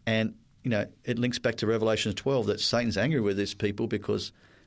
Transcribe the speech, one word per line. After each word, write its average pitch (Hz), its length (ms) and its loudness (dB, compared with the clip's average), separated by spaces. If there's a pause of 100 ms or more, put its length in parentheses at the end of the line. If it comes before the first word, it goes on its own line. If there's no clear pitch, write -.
and, 110 280 0 (300)
you 127 60 -2
know, 104 160 2 (180)
it 120 140 -2
links 120 200 0
back 117 180 0
to 107 100 -2
Revelation 110 480 2
twelve 131 320 0
that 104 140 0
Satan's 117 360 0
angry 131 240 2
with 101 160 0
this 101 180 -2
people 104 320 -2
because 107 460 -2 (340)